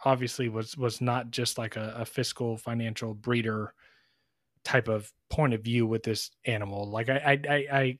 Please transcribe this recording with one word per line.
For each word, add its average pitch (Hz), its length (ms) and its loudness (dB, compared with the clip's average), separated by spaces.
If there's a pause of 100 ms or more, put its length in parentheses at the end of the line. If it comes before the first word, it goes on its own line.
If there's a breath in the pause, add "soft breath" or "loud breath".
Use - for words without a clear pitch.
obviously 127 440 2
was, 113 280 -4
was 123 240 -2
not 123 300 0
just, 120 280 -2
like, 113 180 -6
a, 110 220 -6
a 117 60 -4
fiscal 120 520 -2
financial 113 560 -4
breeder 110 640 -2 (880)
type - 260 2
of 107 240 -2 (180)
point 143 220 4
of 107 100 0
view 117 240 4
with 110 180 0
this - 260 -2 (140)
animal. 101 440 -2
Like, 113 200 -2
I, 135 80 4
I, 143 160 4
I, 143 460 2
I 131 220 2